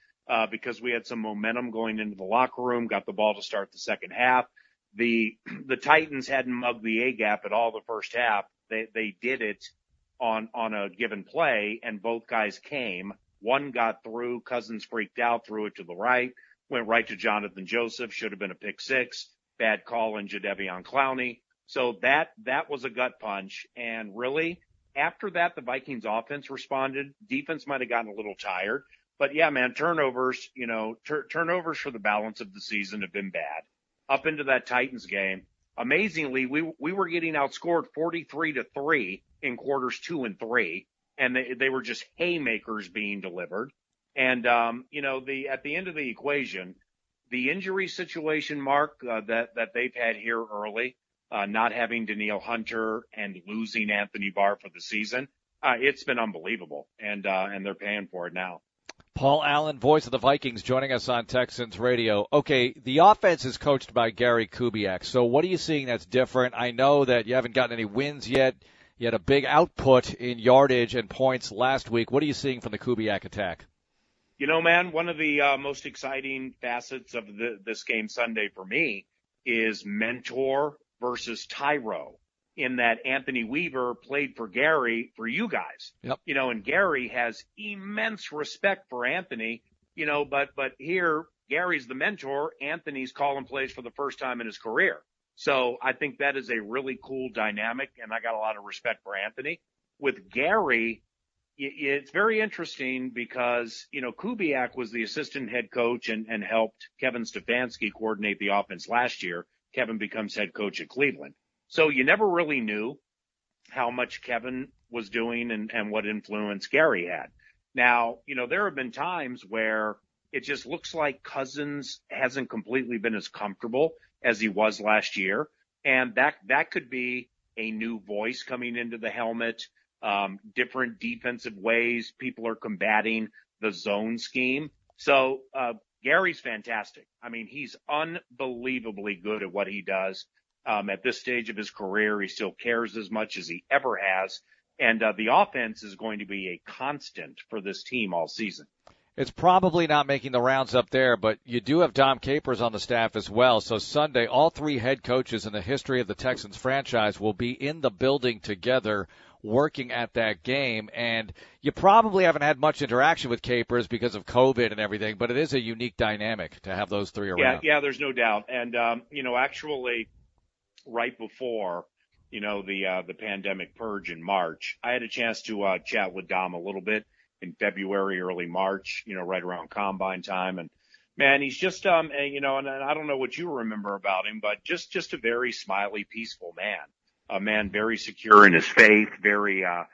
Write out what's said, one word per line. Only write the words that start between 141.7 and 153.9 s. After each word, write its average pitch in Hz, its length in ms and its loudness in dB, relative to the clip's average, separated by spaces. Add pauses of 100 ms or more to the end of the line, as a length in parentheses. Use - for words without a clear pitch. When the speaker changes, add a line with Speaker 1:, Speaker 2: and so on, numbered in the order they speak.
Speaker 1:
career, 104 500 0
he 98 80 -4
still 95 240 -4
cares 117 440 -2
as 104 140 -8
much 107 260 -4
as 87 120 -10
he 85 200 -10
ever 131 280 2
has. 95 440 0 (380)
And, 113 240 4
uh, 110 140 4
the 110 160 0
offense 139 500 2
is 101 140 -14
going 107 240 -6
to 104 40 -10
be 98 240 -8
a 87 220 -12
constant 135 680 -10 (100)
for 110 100 -6
this 95 220 -8
team 107 320 -4
all 85 140 0
season. 98 380 -8 (500)
Speaker 2:
It's - 160 -2
probably 175 560 6
not 147 180 4
making 135 240 -2
the 127 100 4
rounds 131 360 4
up 120 140 4
there, 131 260 6
but 107 280 2
you 120 160 -2
do 131 200 4
have 160 140 6
Dom 135 260 6
Capers 131 400 0
on 117 100 2
the 107 80 -4
staff 113 380 0
as 101 120 -4
well. 113 320 6
So 110 180 -2
Sunday, 131 480 0